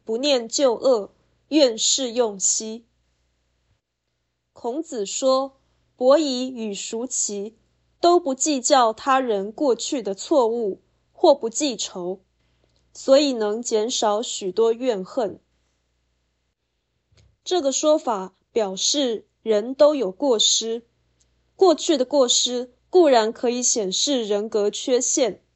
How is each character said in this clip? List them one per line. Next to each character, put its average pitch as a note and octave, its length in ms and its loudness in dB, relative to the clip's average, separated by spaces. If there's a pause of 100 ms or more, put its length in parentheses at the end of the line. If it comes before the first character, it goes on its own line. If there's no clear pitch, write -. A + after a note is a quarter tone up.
不 A3+ 140 -4
念 B3+ 320 0
旧 B3+ 260 2
恶， A3+ 360 0 (360)
愿 C4+ 300 4
试 B3 340 -2
用 G#3+ 280 -2
兮。” A3 460 -4 (1700)
孔 C4 320 -8
子 A3 220 -8
说： C4 520 -2 (380)
“伯 C4+ 240 4
夷 B3+ 300 -4
与 A3 240 -8
孰 A3+ 340 -8
其 G#3 480 -6 (460)
都 F4 180 6
不 C#4 160 -4
计 C#4+ 240 -2
较 A#3+ 320 4
他 C4 300 0
人 G#3 300 -4
过 C#4 220 0
去 B3+ 300 -6
的 G3 100 -4
错 B3 340 2
误， A3+ 340 -4 (320)
或 D#4 200 4
不 A#3 160 -6
记 B3+ 280 -4
仇， F3+ 420 -8 (760)
所 C4+ 240 4
以 D4 140 2
能 A3 300 -4
减 A3+ 280 -2
少 G#3+ 320 -2
许 G3 300 -8
多 A3+ 220 2
怨 A#3 300 -4
恨。” - 360 -6 (2000)
这 F4+ 180 -2
个 C4+ 100 0
说 D4+ 260 2
法 G#3 380 -6 (160)
表 G3 240 -2
示 A#3+ 520 -2 (140)
人 A3 320 -2
都 D4+ 220 4
有 G#3 160 -4
过 C4 260 0
失， A3+ 480 -2 (680)
过 F#4 180 6
去 D4+ 240 0
的 B3+ 60 0
过 C4 240 2
失 B3 460 -2 (160)
固 F4+ 180 6
然 A3+ 240 4
可 A#3+ 180 -4
以 B3 140 -2
显 G#3 280 -2
示 B3+ 320 -2
人 G#3 260 -2
格 G#3 200 0
缺 B3 300 0
陷， B3+ 420 -2 (140)